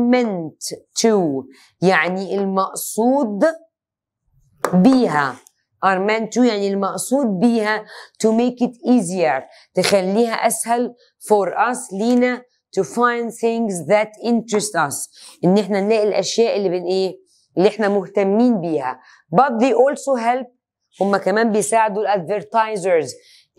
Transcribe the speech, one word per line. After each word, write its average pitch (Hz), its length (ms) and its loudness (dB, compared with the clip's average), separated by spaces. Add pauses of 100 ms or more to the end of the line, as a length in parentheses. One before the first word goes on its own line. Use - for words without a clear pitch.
(120)
meant 190 640 -2 (260)
to، 175 420 2 (380)
يعني 180 560 0
المقصود 208 1040 -2 (1300)
بيها. 180 640 2 (500)
Are 190 120 2
meant 214 380 -2
to، - 20 -2
يعني 214 300 2
المقصود 196 580 -2
بيها 214 580 0 (400)
to 220 40 4
make 240 380 0
it 254 80 -4 (160)
easier، 170 520 0 (320)
تخليها 196 580 0
أسهل 233 600 -2 (240)
for 202 300 0
us، 220 440 -4
لينا، 240 500 0 (360)
to 196 40 2
find 240 480 -2
things 220 580 -4
that 214 220 2 (140)
interest 226 500 -2
us، 151 340 -4 (360)
إن 185 140 4
إحنا 196 220 -2
نلاقي 214 280 2
الأشياء 214 480 0
اللي 202 120 0
بن 180 160 -4
إيه؟ 185 340 -2 (400)
اللي 190 100 6
إحنا 214 200 -2
مهتمين 202 720 0
بيها. 147 400 -4 (360)
But 269 160 4 (100)
they 262 100 4
also 269 480 0
help، 240 260 -2 (540)
هم 196 160 0
كمان 208 360 0
بيساعدوا 220 500 0
الادفيرتايزرز، 190 1120 -2 (460)